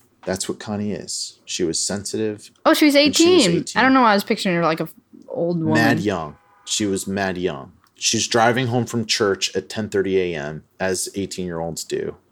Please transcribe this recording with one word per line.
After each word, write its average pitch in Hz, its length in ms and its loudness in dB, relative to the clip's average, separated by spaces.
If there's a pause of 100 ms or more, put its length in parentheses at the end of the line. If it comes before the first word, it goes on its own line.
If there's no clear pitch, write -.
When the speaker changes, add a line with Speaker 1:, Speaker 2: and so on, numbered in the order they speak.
(260)
Speaker 1:
That's 95 240 -4
what - 100 -6
Connie 104 320 -6
is. - 540 -10
She - 180 -4
was 80 180 -2
sensitive. 107 720 -6 (140)
Speaker 2:
Oh, 311 80 6
she 311 120 4
was 285 100 6
Speaker 1:
And 285 200 4
she 349 200 6
was 277 120 6
Speaker 2:
eighteen. 175 140 2
Speaker 1:
eighteen. - 180 -4
Speaker 2:
I 226 40 4
don't 262 100 4
know 262 80 6
why 226 100 4
I 202 40 4
was 202 80 0
picturing 196 320 -2
her 170 80 0
like 165 160 0
a 160 100 -4 (400)
old 170 300 -2
woman. 160 160 0
Speaker 1:
Mad 113 240 4
young. 87 360 -4 (300)
She - 200 -2
was 98 220 -2
mad 95 300 -2
young. 78 340 -4 (240)
She's - 320 -2
driving 120 400 4
home 117 180 0
from 117 200 -4
church - 500 0
at 95 140 -4
ten 107 200 -6
thirty 95 300 0
A 90 180 -2
M, 76 260 -8 (160)
as 95 360 -2
eighteen-year-olds 87 720 -6
do 78 320 -6 (140)